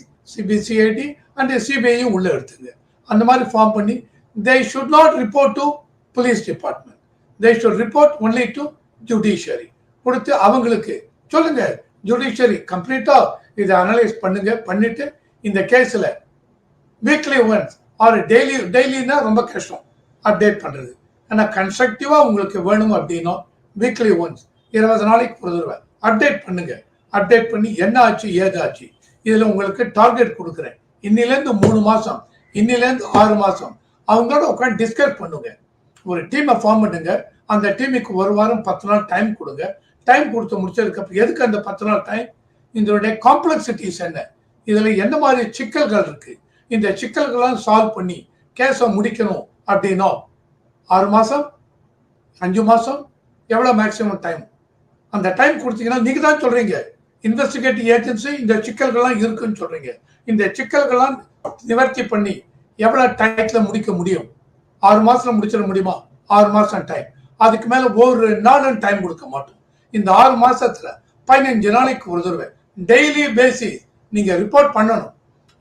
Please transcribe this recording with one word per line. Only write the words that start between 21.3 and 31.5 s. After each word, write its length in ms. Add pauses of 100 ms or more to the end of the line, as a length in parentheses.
ஆனா 180
கன்ஸ்ட்ரக்டிவா 720
உங்களுக்கு 420
வேணும் 320
அப்படின்னா 380 (420)
வீக்லி 420
ஒன்ஸ், 240 (320)
இருபது 320
நாளைக்கு 360
ஒரு 120
தடவை 220 (280)
அப்டேட் 380
பண்ணுங்க. 320 (400)
அப்டேட் 360
பண்ணி 260
என்ன 260
ஆச்சு, 260 (120)
ஏதாச்சு, 480 (380)
இதுல 200
உங்களுக்கு 380 (100)
டார்கெட் 420
கொடுக்குறேன். 400 (280)
இன்னிலேருந்து 560